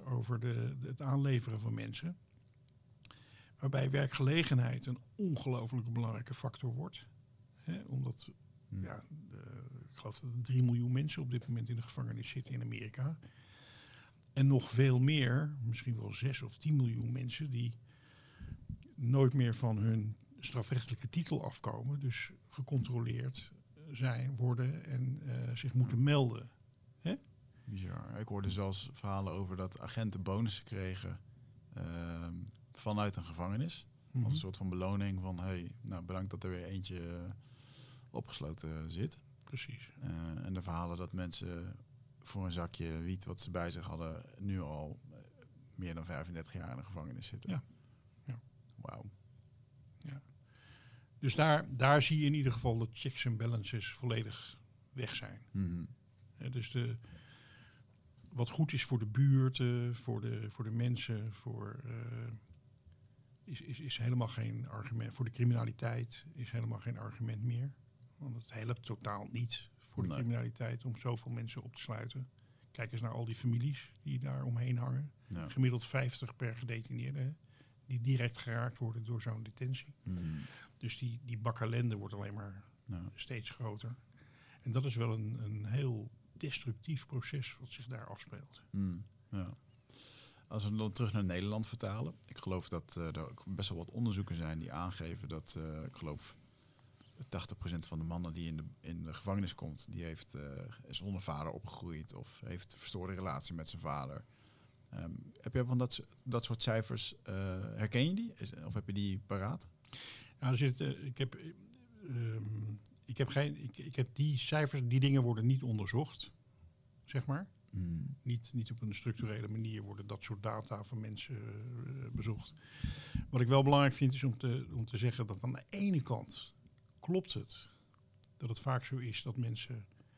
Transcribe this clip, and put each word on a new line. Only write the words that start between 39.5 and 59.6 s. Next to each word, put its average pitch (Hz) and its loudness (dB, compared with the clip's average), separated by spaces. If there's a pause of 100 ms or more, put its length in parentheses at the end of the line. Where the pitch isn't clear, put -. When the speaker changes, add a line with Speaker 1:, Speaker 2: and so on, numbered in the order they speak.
Speaker 2:
Eh, 82 -4
en 95 -4
de 92 -2
verhalen 85 -2
dat 87 -4
mensen 90 -4 (440)
voor 98 -6
een 90 0
zakje 85 -2
wiet 92 -2
wat 90 -6
ze 90 -4
bij 87 0
zich 87 -8
hadden 80 -6 (160)
nu 98 0
al, 76 -6 (100)
eh, - -18 (580)
meer 87 -4
dan 82 -6
vijfendertig 82 -6
jaar 82 -6
in 64 -8
de 67 -10
gevangenis 78 -8
zitten. - -8
Speaker 1:
Ja. 170 0 (600)
Ja. 117 -8 (360)
Speaker 2:
Wauw. 107 -10 (880)
Speaker 1:
Ja. 139 -12 (960)
Dus 135 4
daar, 151 6
daar 139 10
zie 156 6
je 151 6
in 143 8
ieder 135 4
geval 113 2
dat 113 2
checks - -4
en 113 2
balances 113 -2
volledig - -2 (360)
weg 127 -4
zijn. 104 -8 (100)
Speaker 2:
Mhm. 87 0 (520)
Speaker 1:
Hè, 127 -6
dus 123 -2
de, 117 0 (1300)
wat 120 2
goed 156 2
is 135 2
voor 123 2
de 107 0
buurten, 127 6